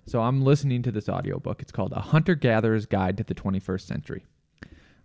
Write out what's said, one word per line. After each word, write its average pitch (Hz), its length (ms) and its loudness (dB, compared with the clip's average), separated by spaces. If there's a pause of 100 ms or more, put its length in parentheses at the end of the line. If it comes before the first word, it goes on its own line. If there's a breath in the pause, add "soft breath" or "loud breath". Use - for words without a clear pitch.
So 120 160 0
I'm 131 220 2
listening 135 400 4
to 123 80 -2
this 104 180 -4
audiobook. 92 540 -4
It's - 80 -14
called 95 220 -4
A - 60 -6
Hunter-Gatherer's 113 880 2
Guide 95 320 0
to 110 60 -4
the 90 100 -6
Twenty-first 95 540 -4
Century. - 360 -8 (800 loud breath)